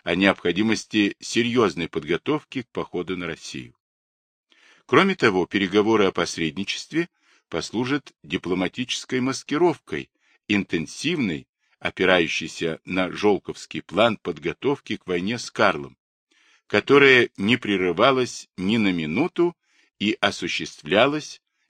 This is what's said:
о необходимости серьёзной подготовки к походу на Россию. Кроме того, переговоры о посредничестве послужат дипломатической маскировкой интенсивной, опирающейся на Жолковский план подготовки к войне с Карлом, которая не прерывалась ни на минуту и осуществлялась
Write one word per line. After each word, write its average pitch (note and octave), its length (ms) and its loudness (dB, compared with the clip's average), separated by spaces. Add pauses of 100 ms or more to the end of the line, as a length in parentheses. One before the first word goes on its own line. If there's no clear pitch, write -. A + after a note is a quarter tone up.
о F2 140 -2
необходимости G2 1040 2
серьёзной A2 680 0
подготовки A#2+ 760 -4
к - 80 -20
походу F2+ 460 -6
на F2+ 100 -8
Россию. C#2 480 -12 (1120)
Кроме F#3 280 4
того, F#2 320 2
переговоры G2+ 580 2
о F#2 80 2
посредничестве F2+ 960 -4 (400)
послужат B2+ 760 -6
дипломатической F#2 1000 -4
маскировкой C3+ 880 -2 (360)
интенсивной, G2 1000 -2 (300)
опирающейся E2+ 1040 0
на F2+ 260 -4
Жолковский E2 720 -2
план G#2+ 360 0
подготовки F2 800 -6
к - 100 -18
войне F#2 320 -4
с - 120 -12
Карлом, D#2+ 460 0 (680)
которая C3 720 6
не G#2+ 180 2
прерывалась G#2 920 0 (100)
ни G2 180 0
на G2+ 160 2
минуту A#2 640 -2 (420)
и G#3 220 -2
осуществлялась G2 1200 -2 (300)